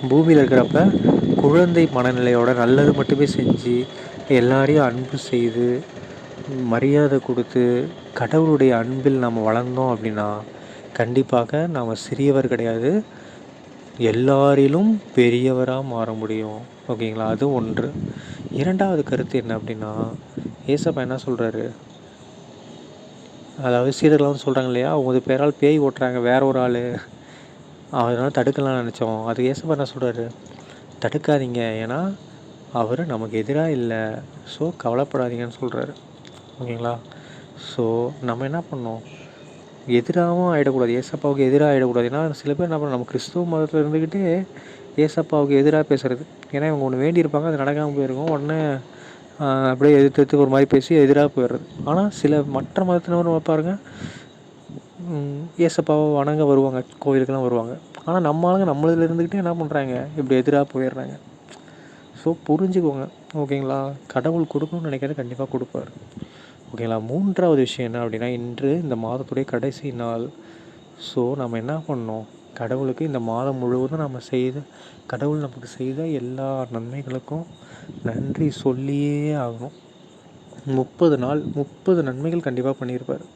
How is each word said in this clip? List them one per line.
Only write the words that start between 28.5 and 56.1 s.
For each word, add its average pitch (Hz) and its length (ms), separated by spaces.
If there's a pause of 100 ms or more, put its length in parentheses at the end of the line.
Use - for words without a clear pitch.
நினைச்சோம்." 113 380
அது 117 180
ஏசப்பா 135 260
என்ன 143 140
சொல்றாரு? 120 440 (720)
"தடுக்காதீங்க, 120 880
ஏன்னா 170 260 (600)
அவரு 123 320
நமக்கு 110 420
எதிரா 151 200
இல்ல, 117 520 (260)
so 165 260 (120)
கவலைப்படாதீங்கன்னு" 120 680 (100)
சொல்றாரு, 123 320 (720)
ஓகேங்களா? 117 340 (800)
So, 117 360 (100)
நம்ம 123 220
என்ன 151 180 (100)
பண்ணணும்? 117 280 (880)
எதிராகவும் 170 680
ஆயிடக்கூடாது, 131 360
ஏசப்பாவுக்கு 139 460
எதிராக 143 360
ஆயிடக்கூடாது. 123 400
ஏன்னா, 156 180
சில 143 220
பேர் 170 160
என்ன 160 80
பண்ணணும், 147 120
நம்ம 123 160
கிறிஸ்துவ 170 520
மதத்துல 156 180
இருந்துக்கிட்டே 165 720 (500)
ஏசப்பாவுக்கு 147 680
எதிரா 151 260
பேசுறது. 127 320 (300)
ஏன்னா, 143 160
இவங்க 139 240
ஒண்ணு 127 80
வேண்டியிருப்பாங்க, 156 460
அது 160 120
நடக்காம 143 380
போயிருக்கும், 139 340
உடனே, 151 440 (680)
ஆ, 135 260
அப்படியே 143 300
எதிர்த்து 139 240
எதிர்த்து 143 180
ஒரு 139 100
மாதிரி 135 200
பேசி 139 260
எதிரா 143 420
போயிடுறது. 123 240 (240)
ஆனா, 185 240
சில 147 340
மற்ற 143 400
மதத்தினரும் 170 600
பாருங்க, 170 340 (1300)
ம், 147 520
ஏசப்பாவை 151 540